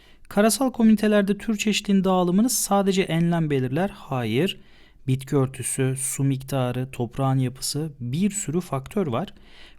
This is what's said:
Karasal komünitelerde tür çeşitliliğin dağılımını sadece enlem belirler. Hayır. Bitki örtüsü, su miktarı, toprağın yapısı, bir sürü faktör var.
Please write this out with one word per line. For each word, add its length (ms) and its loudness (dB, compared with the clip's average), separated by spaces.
Karasal 420 2
komünitelerde 640 4
tür 200 -4
çeşitliliğin 460 0
dağılımını 460 4
sadece 520 2
enlem 480 2
belirler. 400 0
Hayır. 680 -2
Bitki 280 -2
örtüsü, 640 0
su 260 -4
miktarı, 680 -2
toprağın 460 -2
yapısı, 640 -4
bir 320 -2
sürü 300 -4
faktör 460 -4
var. 260 -4